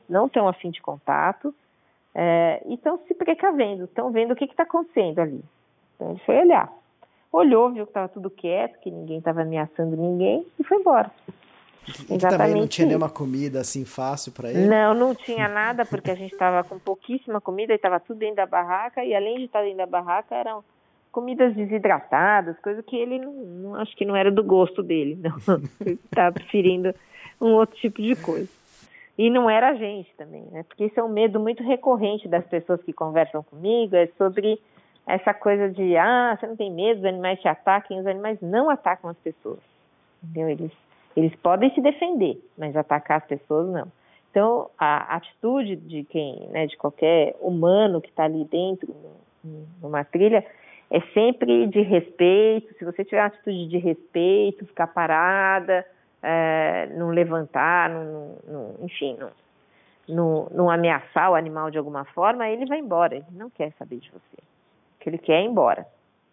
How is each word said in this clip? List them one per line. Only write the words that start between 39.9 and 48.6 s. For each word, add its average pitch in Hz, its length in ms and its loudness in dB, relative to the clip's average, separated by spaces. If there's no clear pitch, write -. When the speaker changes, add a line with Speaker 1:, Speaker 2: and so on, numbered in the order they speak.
Speaker 1:
entendeu? 160 260 -6
Eles, 160 220 -6
eles 160 200 2
podem 202 380 2
se 285 80 0
defender, 285 600 0
mas 151 180 -8
atacar 151 420 0
as 151 100 -6
pessoas 151 420 -2
não. 180 220 -8
Então, 220 440 0
a 147 400 0
atitude 220 600 -4
de 160 300 -12
quem, 143 420 -6
né, 160 200 -2
de - 100 -12
qualquer 156 640 2
humano 180 580 4
que - 120 -12
tá 160 120 -2
ali 156 220 -2
dentro, 180 500 -4